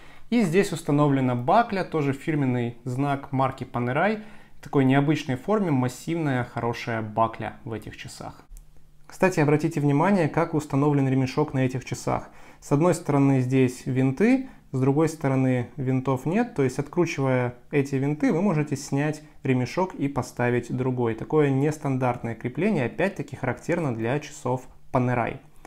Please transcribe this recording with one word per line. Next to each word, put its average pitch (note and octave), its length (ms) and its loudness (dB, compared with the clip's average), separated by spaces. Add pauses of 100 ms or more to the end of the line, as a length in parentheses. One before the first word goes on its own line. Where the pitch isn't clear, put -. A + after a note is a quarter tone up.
(280)
И A#3 140 2
здесь F#3+ 300 2
установлена C#3+ 600 2
бакля, F#3+ 480 2
тоже C#3+ 300 0
фирменный B2+ 720 0
знак C#3 480 -4
марки C3 320 0
Panerai. D3 560 0 (400)
В - 40 -16
такой C#3 200 2
необычной C#3+ 520 2
форме, G3 340 0
массивная, C3 720 -2
хорошая A#2 560 -4
бакля A2 540 -2 (100)
в A#2 80 -10
этих G#2+ 240 -10
часах. - 460 -14 (640)
Кстати, F#3 340 0
обратите D3+ 400 2
внимание, D3+ 480 4
как E3 240 0
установлен C#3+ 560 2
ремешок C3+ 460 0
на C3 60 0
этих B2+ 260 -2
часах. B2 420 -4 (320)
С - 120 -6
одной D#3+ 220 4
стороны C#3 460 4
здесь B2+ 460 2
винты, C#3 640 2 (240)
с C3 80 -2
другой C#3 280 4
стороны C3 680 0
винтов C3 500 -2
нет, A#3 280 0
то C#3 100 2
есть, C3 160 -2
откручивая C3+ 720 0 (160)
эти C#3+ 240 0
винты, D3 380 0
вы E3 100 0
можете D3+ 320 0
снять C#3+ 480 -2 (220)
ремешок C3 500 0
и C#3+ 140 -2
поставить B2 640 -2
другой. B2+ 400 0
Такое D3 360 2
нестандартное C3+ 840 0
крепление, D3 520 -2
опять-таки, D3+ 500 -4
характерно C3+ 580 -2
для A2+ 240 -2
часов C3 480 -6 (260)
Panerai. B2 440 0 (300)